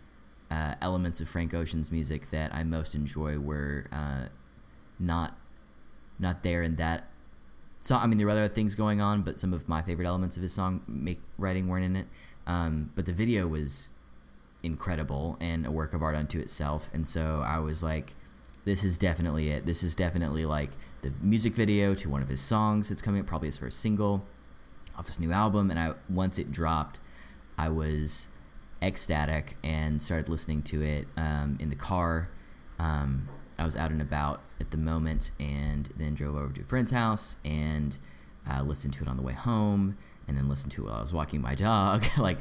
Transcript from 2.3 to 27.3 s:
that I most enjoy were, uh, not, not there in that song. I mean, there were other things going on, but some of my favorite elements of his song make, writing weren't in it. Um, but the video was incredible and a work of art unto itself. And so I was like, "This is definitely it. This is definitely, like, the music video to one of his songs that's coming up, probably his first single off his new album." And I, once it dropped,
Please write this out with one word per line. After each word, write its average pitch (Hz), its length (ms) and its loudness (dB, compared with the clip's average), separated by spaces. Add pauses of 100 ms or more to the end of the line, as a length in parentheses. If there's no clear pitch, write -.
that 78 240 -2
I 78 100 -2
most 80 300 0
enjoy 73 440 -2
were, 71 520 -2
uh, 69 360 -4 (720)
not, 85 400 -2 (800)
not 90 240 0
there 87 200 2
in 82 140 0
that 82 320 -2 (720)
song. 127 220 4
I 117 40 4
mean, 110 120 6
there 104 80 4
were 107 60 4
other 107 160 4
things 104 260 2
going 107 260 4
on, 104 220 4
but 80 160 -4
some 92 160 0
of 80 140 -4
my 80 120 2
favorite 87 260 -2
elements 90 300 0
of 87 60 -4
his 92 100 -2
song 92 340 0
make, 71 340 -4 (180)
writing 92 300 0
weren't 92 180 2
in 92 100 2
it. 95 100 -2 (400)
Um, 80 480 0
but 82 120 0
the 90 60 0
video 104 360 4
was 76 400 -2 (760)
incredible 78 760 -2
and 82 260 0
a 65 60 -2
work 78 200 -2
of 80 100 0
art 78 120 2
unto 76 240 0
itself. 76 540 -2
And 80 160 0
so 78 360 0
I 76 140 0
was 78 240 -2
like, 78 320 -2 (500)
"This 101 200 2
is 90 140 2
definitely 80 520 2
it. 71 160 0
This 85 160 2
is 87 140 0
definitely, 85 480 2
like, 76 260 0 (320)
the 67 80 -2 (100)
music 107 340 4
video 101 400 6
to - 140 0
one 69 140 0
of 67 60 0
his 67 120 0
songs 107 480 4
that's - 140 -2
coming 101 180 2
up, 95 60 -2
probably 78 220 -2
his 67 100 -4
first - 220 -4
single 101 440 2 (720)
off 85 120 -8
his - 100 -6
new 82 140 0
album." 101 380 6
And 82 100 2
I, 80 140 2 (140)
once 92 300 2
it 69 140 -4
dropped, 80 480 0 (580)